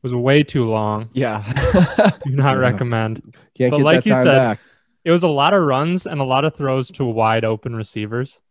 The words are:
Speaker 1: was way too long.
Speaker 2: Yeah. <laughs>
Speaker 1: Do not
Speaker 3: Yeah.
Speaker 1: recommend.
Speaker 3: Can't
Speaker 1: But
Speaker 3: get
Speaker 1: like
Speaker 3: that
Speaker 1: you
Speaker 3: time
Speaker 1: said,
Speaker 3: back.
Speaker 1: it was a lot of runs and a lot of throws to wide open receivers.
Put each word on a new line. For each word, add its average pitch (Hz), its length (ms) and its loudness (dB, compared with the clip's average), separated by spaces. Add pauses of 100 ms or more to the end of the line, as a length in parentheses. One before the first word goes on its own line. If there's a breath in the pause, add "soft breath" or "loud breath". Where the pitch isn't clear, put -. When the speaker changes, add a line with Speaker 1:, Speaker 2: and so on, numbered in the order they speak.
Speaker 1:
was 123 120 -6
way 135 300 2
too 135 220 -2
long. 110 480 -2
Speaker 2:
Yeah. 110 300 -4
<laughs> 175 800 0
Speaker 1:
Do 139 60 -4
not 139 240 2
Speaker 3:
Yeah. 131 40 -2
Speaker 1:
recommend. 117 600 -2 (340 soft breath)
Speaker 3:
Can't 127 160 0
Speaker 1:
But 147 60 0
Speaker 3:
get 135 60 2
Speaker 1:
like 151 200 2
Speaker 3:
that - 20 -4
Speaker 1:
you 214 80 2
Speaker 3:
time 127 120 2
Speaker 1:
said, 139 120 6
Speaker 3:
back. 117 220 0 (460 soft breath)
Speaker 1:
it 165 60 2
was 170 120 2
a 170 60 2
lot 147 240 2
of 190 100 2
runs 151 420 0
and 151 140 -6
a 135 60 -2
lot 131 180 0
of 156 120 -2
throws 131 360 -4
to 135 140 -4
wide 113 400 0
open 113 280 -6
receivers. 110 760 -8